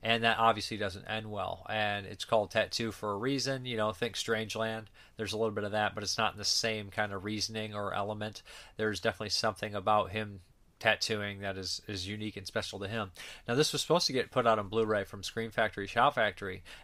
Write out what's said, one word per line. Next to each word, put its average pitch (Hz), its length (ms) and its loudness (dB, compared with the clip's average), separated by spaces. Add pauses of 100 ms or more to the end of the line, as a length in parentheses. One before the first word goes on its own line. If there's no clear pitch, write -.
And 113 200 2
that 113 160 6
obviously 113 380 4
doesn't 98 300 -4
end 110 240 -4
well. 92 360 -4
And 104 380 0
it's 98 220 -8
called 107 240 4
Tattoo 110 420 2
for 104 200 -4
a 98 40 0
reason. 131 480 -2
You 120 140 -2
know, 107 140 4
think 110 240 -4
Strangeland. 110 720 -2 (280)
There's 104 160 -4
a 107 60 -2
little 110 160 2
bit 104 100 0
of 101 80 -2
that, 104 220 2
but 104 100 -6
it's - 140 -2
not 110 140 2
in 101 60 -12
the 101 60 -8
same 107 460 0
kind 107 200 -2
of 95 140 -6
reasoning 107 500 -4
or 101 200 -4
element. 107 480 -4 (340)
There's 107 240 0
definitely 107 300 -2
something 107 440 0
about 101 360 4
him 104 300 -4 (400)
tattooing 101 600 2
that 98 160 -4
is, 92 320 -6
is 95 180 -4
unique 107 300 -6
and 98 100 -10
special 107 320 -4
to 98 100 -6
him. 104 220 -4 (380)
Now, 120 60 2
this 151 180 4
was 147 80 -2
supposed 170 280 4
to 147 40 0
get 127 180 0
put 120 160 4
out 110 120 8
on 98 100 -2
Blu-ray 107 360 2
from 101 180 -12
Scream 113 280 -6
Factory, 107 360 0
Shout 127 280 4
Factory, 98 480 0 (220)